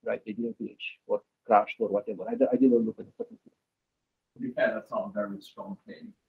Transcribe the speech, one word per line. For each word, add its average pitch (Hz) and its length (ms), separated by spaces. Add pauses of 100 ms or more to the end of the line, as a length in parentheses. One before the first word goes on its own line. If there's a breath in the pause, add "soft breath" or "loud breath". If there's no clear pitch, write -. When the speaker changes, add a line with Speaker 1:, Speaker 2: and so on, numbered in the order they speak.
Speaker 1:
right? 113 200
They 110 60
didn't 113 260
finish - 480
or 104 160 (240)
crashed 104 340
or 107 100
whatever. 101 400
I, 120 40 (160)
I 127 60
didn't 120 300
look 110 120
at - 80
the - 60
statistics. - 460 (760)
Speaker 2:
To 117 60
be 120 100
fair, 120 220
that's 107 160
not 107 200
a - 40
very 101 280
strong - 440
claim. 240 280 (160)